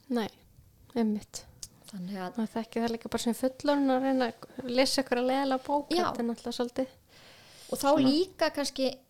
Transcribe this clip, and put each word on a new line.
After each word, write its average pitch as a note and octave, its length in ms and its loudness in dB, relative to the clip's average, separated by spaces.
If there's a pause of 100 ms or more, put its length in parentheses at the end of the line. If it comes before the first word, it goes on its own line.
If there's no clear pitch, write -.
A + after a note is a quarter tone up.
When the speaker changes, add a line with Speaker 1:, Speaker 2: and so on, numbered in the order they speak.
Speaker 1:
Nei, A#3 200 -2 (640)
einmitt. G#3+ 500 -2 (460)
Speaker 2:
Þannig F#3+ 260 -10
að F3+ 200 -8
Speaker 1:
Maður A3 180 -4
þekkir A3+ 280 -4
það A#3 80 -2
líka A3+ 200 -8
bara A3+ 120 -2
sem A#3 120 0
fullorðin C#4 560 2
að B3+ 120 2
reyna C4 300 2
að - 380 -12
lesa C4 320 2
einhverja B3 240 0
leiðilega C4 380 0
bók, C#4+ 260 -2
Speaker 2:
Já. F4 220 2
Speaker 1:
þetta - 60 -4
er A#3+ 60 -2
náttúrulega A#3 340 -4
svolítið B3 280 -2 (840)
Speaker 2:
Og B3+ 60 -2
þá C#4 100 2
Speaker 1:
svona. C#4 220 6
Speaker 2:
líka D#4+ 420 2
kannski C4+ 440 -2 (140)